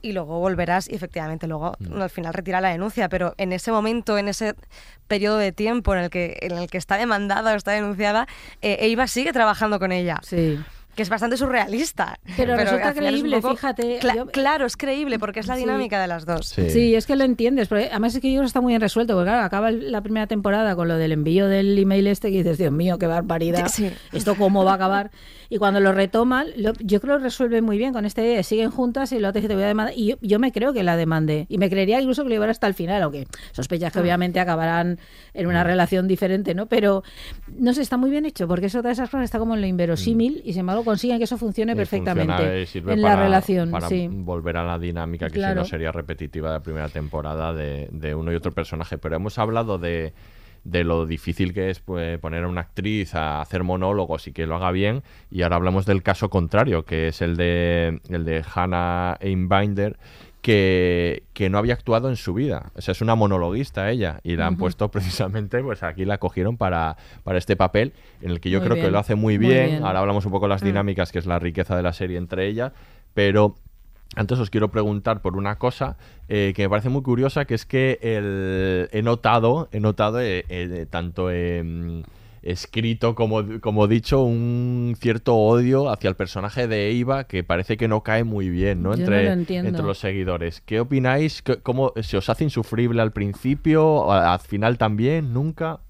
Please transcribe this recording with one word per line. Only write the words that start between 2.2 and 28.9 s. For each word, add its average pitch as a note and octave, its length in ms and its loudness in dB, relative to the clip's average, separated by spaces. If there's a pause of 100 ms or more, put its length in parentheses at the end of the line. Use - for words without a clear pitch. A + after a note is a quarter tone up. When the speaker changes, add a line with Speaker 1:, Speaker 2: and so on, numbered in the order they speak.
Speaker 1:
retira F#3 280 -2
la F#3+ 80 0
denuncia, F#3 400 -2
pero F3+ 280 -2
en F#3 160 -4
ese F#3 200 -4
momento, A3 440 0
en G3+ 120 -2
ese G#3 260 -4 (540)
periodo G#3 300 2
de G3+ 120 2
tiempo G#3+ 440 0
en F3+ 100 0
el F3 60 -4
que, F3 300 -4
en F3+ 160 -6
el E3+ 140 -6
que F#3+ 80 -6
está G3 180 -2
demandada G#3+ 560 0
o G#3+ 40 2
está G3+ 160 -2
denunciada, G#3 560 -2 (340)
eh, G#3 200 0
Eva A#3 260 2
sigue C#4 240 -2
trabajando G#3+ 480 2
con F#3 100 -2
ella. F3+ 320 -2
Speaker 3:
Sí. E3 340 0 (380)
Speaker 1:
Que A3 80 -4
es F#3+ 80 -4
bastante A3+ 260 0
surrealista. B3 840 -2 (180)
Speaker 3:
Pero B3 200 2
Speaker 1:
Pero G#3 80 2
Speaker 3:
resulta F#3+ 240 2
Speaker 1:
al C#4+ 60 -2
final C#4+ 200 0
es C#4 60 0
un D4+ 80 -2
Speaker 3:
creíble, C4 120 2
Speaker 1:
poco B3+ 140 0
Speaker 3:
fíjate, A#3+ 460 -4
Speaker 1:
cla-, B3 160 2
Speaker 3:
yo B3 100 -4
Speaker 1:
claro, C#4 400 0
es A#3 100 -4
creíble C#4 440 -2
porque G#3 180 -6
es G#3+ 80 -6
la B3+ 80 -4
Speaker 3:
Sí. B3+ 60 -4
Speaker 1:
dinámica G#3+ 400 -2
de F#3 80 -2
las E3 180 -6
dos. E3 220 -2
Speaker 2:
Sí. - 220 0
Speaker 3:
Sí, A#3 260 6
es A3 100 0
que C#4+ 80 0
lo C4+ 80 4
entiendes, B3 460 2
pero G#3+ 200 2
además A3+ 280 0
es C4 40 -2
que C4+ 120 0
yo C4 60 2
creo C#4 40 2
que C4+ 60 2
está B3+ 120 0
muy B3 120 4
bien A3+ 80 4
resuelto, A3+ 340 2
porque F3+ 160 2
claro, A#3 140 2
acaba G3+ 240 0
el, A#3 240 -2
la G#3+ 80 -2
primera G#3+ 260 -2
temporada G#3 480 0
con E3+ 140 0
lo E3 80 2
del D#3+ 160 2
envío D#3+ 340 2
del G3 320 4
email G3 300 4
este G3+ 240 0
que F#3+ 60 2
dices, E3+ 200 2
"Dios D#3+ 140 2
mío, E3+ 260 2
qué F3 80 0
barbaridad, E3+ 640 0
Speaker 1:
Sí. G3 240 -2 (200)
Speaker 3:
¿esto G3 220 0
cómo G3 300 4
va F#3+ 80 6
a - 20 6
acabar?". G3 380 0 (380)
Y A3+ 80 -2
cuando G3+ 200 4
lo G3 140 6
retoman, A#3+ 640 2
lo, G#3+ 240 0
yo G#3 200 2
creo C#4 140 2
que D4 60 2
lo C4 40 -6
resuelven A#3 400 0
muy G#3+ 140 2
bien C4 140 0
con A3+ 120 -4
esta G#3 160 -4
idea A#3 160 2
de F#3+ 60 0
siguen A3 300 0
juntas B3+ 400 -2